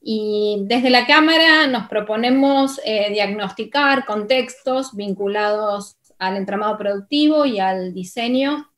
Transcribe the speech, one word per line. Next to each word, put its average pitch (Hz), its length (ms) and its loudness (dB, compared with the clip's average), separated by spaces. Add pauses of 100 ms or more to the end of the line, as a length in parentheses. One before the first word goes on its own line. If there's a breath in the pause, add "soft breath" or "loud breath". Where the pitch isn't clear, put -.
Y 208 640 -2
desde 247 240 0
la 240 160 4
Cámara 311 640 6
nos 240 180 -2
proponemos, 262 960 0
eh, 208 260 0
diagnosticar 214 960 -2
contextos 254 920 -4
vinculados 202 1000 -4 (220)
al 190 180 -4
entramado 202 400 -4
productivo 285 720 2
y 220 140 -2
al 185 340 -2
diseño 254 840 -4